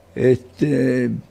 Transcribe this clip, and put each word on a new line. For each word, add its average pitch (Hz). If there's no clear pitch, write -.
este, 127